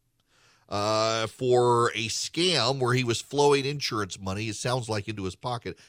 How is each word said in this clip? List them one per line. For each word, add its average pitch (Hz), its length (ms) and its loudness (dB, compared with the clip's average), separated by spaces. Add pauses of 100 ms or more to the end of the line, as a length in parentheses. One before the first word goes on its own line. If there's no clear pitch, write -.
(680)
uh, 110 580 0
for 123 600 4
a 110 180 -4
scam 139 720 0
where 123 140 2
he 127 100 2
was 117 160 0
flowing 143 460 2
insurance 123 520 -4
money, 98 300 -6
it 104 80 -6
sounds 123 320 -4
like, 110 220 -4
into 104 160 -6
his 90 100 -6
pocket. 120 420 -8 (120)